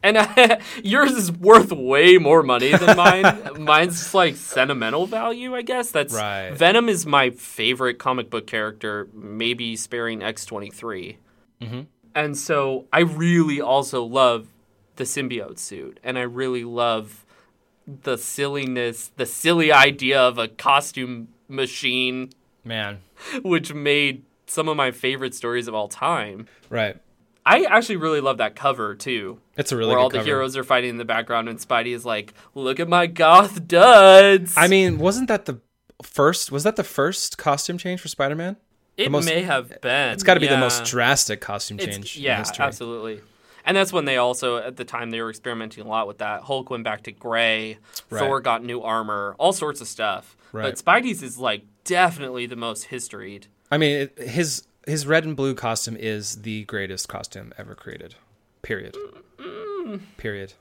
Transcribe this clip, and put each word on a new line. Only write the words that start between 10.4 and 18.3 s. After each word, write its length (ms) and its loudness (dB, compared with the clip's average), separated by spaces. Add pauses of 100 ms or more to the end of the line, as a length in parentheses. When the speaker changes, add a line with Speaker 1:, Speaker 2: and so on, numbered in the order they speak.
Speaker 1:
twenty-three. 720 -14 (440)
Speaker 2:
Mm-hmm. 180 -12 (340)
Speaker 1:
And 220 -4
so 560 -4
I 80 4
really 600 2
also 440 0
love 440 2 (480)
the 80 -8
symbiote 540 -8
suit, 460 -14
and 140 0
I 40 -2
really 420 -4
love 600 -2 (640)
the 320 -6
silliness, 1000 -6